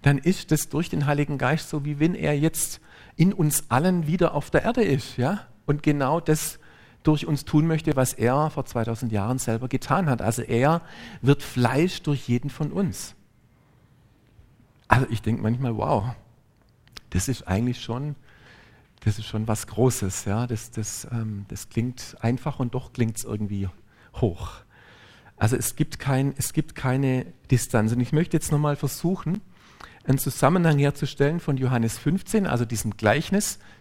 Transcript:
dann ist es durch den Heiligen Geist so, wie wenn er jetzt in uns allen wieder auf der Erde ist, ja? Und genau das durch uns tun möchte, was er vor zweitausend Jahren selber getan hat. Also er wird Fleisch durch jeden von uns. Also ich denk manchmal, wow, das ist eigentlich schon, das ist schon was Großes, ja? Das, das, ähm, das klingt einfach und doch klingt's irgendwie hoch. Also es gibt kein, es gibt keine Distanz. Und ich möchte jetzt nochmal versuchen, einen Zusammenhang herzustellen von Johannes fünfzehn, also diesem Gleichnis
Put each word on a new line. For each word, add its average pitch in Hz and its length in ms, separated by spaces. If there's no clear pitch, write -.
dann 143 180
ist - 320
es 156 200
durch 156 180
den 151 180
Heiligen 143 320
Geist 131 300
so, 147 160
wie 147 160
wenn 170 160
er 147 200
jetzt - 440
in 185 200
uns 151 360
allen 165 360
wieder 170 260
auf 143 160
der - 140
Erde 233 200
ist, - 360
ja? 156 280
Und 147 160
genau 143 360
das - 400
durch 151 240
uns 147 180
tun 156 220
möchte, 156 280
was 127 200
er 131 340
vor 135 160
zweitausend 113 480
Jahren 107 260
selber 117 300
getan 151 400
hat. 127 140
Also 110 180
er 147 400
wird 139 220
Fleisch 131 600
durch 143 240
jeden 120 220
von 147 240
uns. 175 420
Also 127 220
ich 113 100
denk 110 220
manchmal, 117 340
wow, 123 380
das 95 180
ist - 180
eigentlich 117 360
schon, 139 340
das 107 140
ist 110 80
schon 110 200
was 110 200
Großes, 113 580
ja? 110 220
Das, 113 240
das, - 420
ähm, 110 360
das - 200
klingt - 520
einfach 127 400
und 120 140
doch - 200
klingt's 113 300
irgendwie 104 440
hoch. - 380
Also 107 200
es - 200
gibt - 220
kein, 135 400
es - 160
gibt - 200
keine 131 520
Distanz. 113 420
Und 120 80
ich 120 120
möchte 160 260
jetzt - 120
nochmal 147 260
versuchen, 170 640
einen 135 140
Zusammenhang 156 600
herzustellen 143 600
von 143 180
Johannes 123 400
fünfzehn, 190 520
also 120 160
diesem 113 320
Gleichnis 147 640